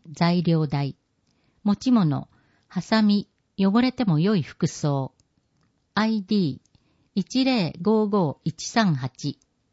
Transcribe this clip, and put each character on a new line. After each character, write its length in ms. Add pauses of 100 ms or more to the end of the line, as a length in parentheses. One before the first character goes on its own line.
(120)
材 320
料 240
代。 280 (680)
持 120
ち 160
物、 380 (380)
ハ 140
サ 200
ミ、 260 (300)
汚 240
れ 100
て 140
も 140
良 160
い 80
服 240
装。 480 (800)
ア 100
イ 160
デ 140
ィ 220
ー、 20 (560)
一 300
零 360
五 260
五 360
一 240
三 260
八。 460 (340)